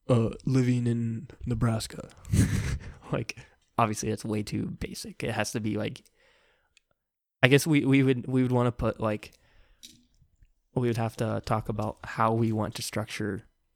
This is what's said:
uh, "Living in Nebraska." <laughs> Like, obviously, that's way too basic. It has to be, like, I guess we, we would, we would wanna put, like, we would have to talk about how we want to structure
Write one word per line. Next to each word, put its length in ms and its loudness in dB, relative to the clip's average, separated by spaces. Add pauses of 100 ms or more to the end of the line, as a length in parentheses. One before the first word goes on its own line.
uh, 220 4 (140)
"Living 420 4
in 400 -2 (180)
Nebraska." 640 -2 (220)
<laughs> 180 4 (600)
Like, 260 -4 (400)
obviously, 320 0
that's 160 -4
way 160 -2
too 240 -4 (140)
basic. 440 -10
It 100 -4
has 180 -2
to 80 -4
be, 180 -2
like, 240 -6 (1400)
I 40 8
guess 200 6
we, 180 4
we 160 6
would, 260 2
we 140 2
would 100 2
wanna 200 2
put, 280 -2
like, 340 -4 (1400)
we 140 0
would 100 2
have 200 -2
to 280 -2
talk 240 -2
about 340 -4
how 300 0
we 180 2
want 240 -2
to 60 -8
structure 600 -4 (320)